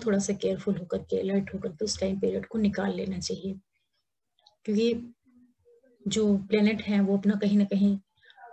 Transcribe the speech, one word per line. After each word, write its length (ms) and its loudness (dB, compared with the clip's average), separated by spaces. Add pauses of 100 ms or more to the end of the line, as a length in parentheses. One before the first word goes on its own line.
थोड़ा 140 2
सा 140 -2
careful 420 -2
होकर 240 -6
के, 200 -4
alert 340 -2
होकर 160 -6
के 160 -8
उस 140 -6
time 200 -2
period 260 -2
को 120 -8
निकाल 380 0
लेना 240 -6
चाहिए, 400 -6 (1040)
क्योंकि 480 0 (920)
जो 320 2 (120)
planet 320 4
हैं, 200 0
वो 160 4
अपना 180 2
कहीं 220 2
ना 80 6
कहीं 320 2 (560)